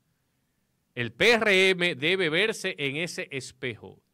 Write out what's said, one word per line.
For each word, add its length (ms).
El 160
P 200
R 400
M 240
debe 340
verse 480
en 180
ese 340
espejo 680